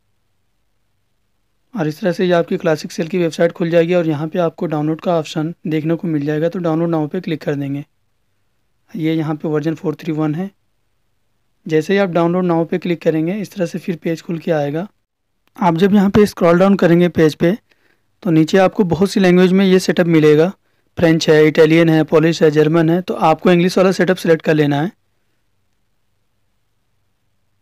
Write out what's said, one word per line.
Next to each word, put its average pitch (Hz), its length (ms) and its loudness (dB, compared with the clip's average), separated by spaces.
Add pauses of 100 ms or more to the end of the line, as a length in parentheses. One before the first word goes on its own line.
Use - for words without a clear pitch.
(1700)
और 165 140 -4
इस 156 120 -10
तरह 185 120 -2
से 185 140 -4
ये 180 60 0
आपकी 170 260 0
क्लासिक 160 340 -4
सेल 170 160 -8
की 185 100 -4
वेबसाइट 170 340 -2
खुल 170 180 -6
जाएगी 170 240 0
और 175 140 0
यहाँ 156 200 -4
पे 185 120 -8
आपको 170 260 -4
डाउनलोड 156 340 -4
का 175 180 -2
ऑप्शन 160 360 -6 (140)
देखने 156 260 -2
को 165 140 -8
मिल 147 180 -4
जाएगा। 151 220 -2
तो 180 100 -8
डाउनलोड 170 320 -2
नाउ 156 180 -2
पे 185 120 -8
क्लिक 160 220 -8
कर 156 120 -4
देंगे। 139 300 -8 (1080)
ये 160 240 -4
यहाँ 160 220 -4
पे 165 120 -8
वर्जन 151 260 -4
फ़ोर 156 200 -6
थ्री 160 180 -10
वन 151 220 -2
है। 185 160 -8 (1160)
जैसे 156 260 0
ही 196 60 2
आप 202 120 0
डाउनलोड 170 340 0
नाउ 165 200 0
पे 180 140 -6
क्लिक 175 240 -6
करेंगे 160 340 -2
इस 202 180 -10
तरह 180 120 -4
से 165 120 -10
फिर 170 200 -8
पेज 165 240 -6
खुल 165 160 -8
के 165 140 -6
आएगा। 151 340 -4 (720)
आप 170 180 2
जब 190 180 2
यहाँ 202 160 4
पे 208 160 4
स्क्रॉल 175 320 2
डाउन 196 180 4
करेंगे 175 340 4
पेज 160 260 2
पे 175 200 0 (680)
तो 185 80 -4
नीचे 160 280 2
आपको 190 280 2
बहुत 170 240 0
सी 208 100 -2
लैंग्वेज 180 320 4
में 196 120 2
ये 185 160 4
सेटअप 180 260 -2
मिलेगा। 156 420 4 (500)
फ्रेंच 165 300 2
है, 156 180 6
इटालियन 160 420 4
है, 156 160 2
पोलिश 160 380 0
है, 160 80 4
जर्मन 156 400 2
है। 180 120 0
तो 226 140 -8
आपको 160 340 0
इंग्लिश 175 280 2
वाला 190 140 2
सेटअप 180 240 -2
सिलेक्ट 165 260 0
कर 165 120 0
लेना 147 260 0
है 180 100 -4 (2750)